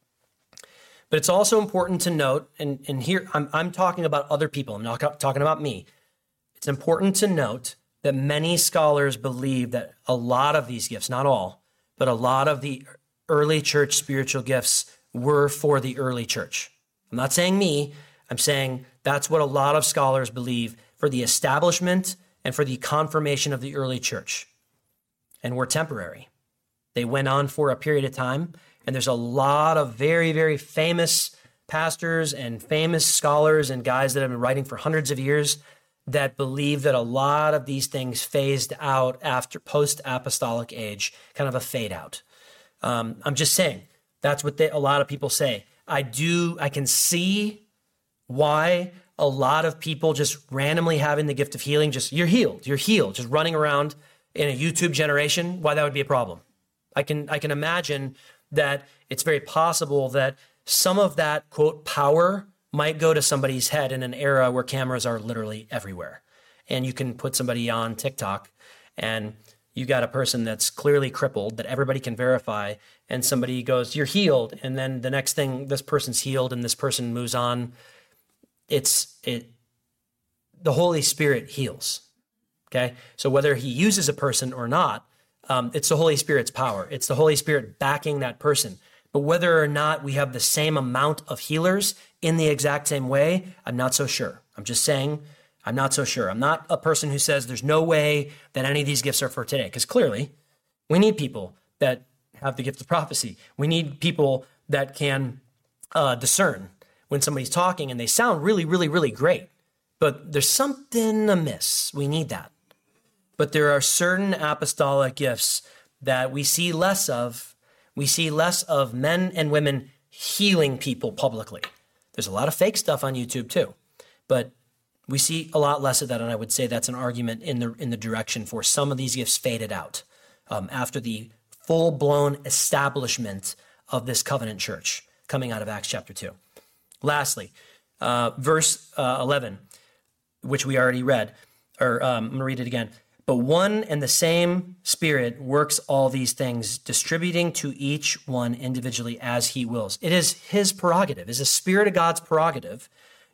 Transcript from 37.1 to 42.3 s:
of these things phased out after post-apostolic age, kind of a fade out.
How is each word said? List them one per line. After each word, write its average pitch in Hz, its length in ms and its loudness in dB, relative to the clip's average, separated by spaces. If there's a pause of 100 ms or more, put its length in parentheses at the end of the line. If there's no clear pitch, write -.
of 135 120 0
these 135 220 -4
things 127 360 -6
phased 139 560 0
out 131 420 2
after 127 380 -2
post-apostolic 127 1120 -2
age, 107 420 -8 (200)
kind 143 140 -2
of 127 80 -2
a 123 40 -4
fade 117 320 -6
out. 80 300 -14 (600)